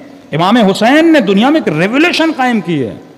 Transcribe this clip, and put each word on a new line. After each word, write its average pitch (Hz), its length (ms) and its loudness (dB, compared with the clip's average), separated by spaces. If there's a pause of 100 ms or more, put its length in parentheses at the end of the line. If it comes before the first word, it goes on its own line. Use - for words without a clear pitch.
(320)
इमाम 180 260 0
हुसैन 240 540 2
ने 294 80 4
दुनिया 202 300 2
में 311 100 2
एक 214 80 -4
revolution 277 640 -2
कायम 247 280 -2
की 160 180 -4
है। 107 400 -8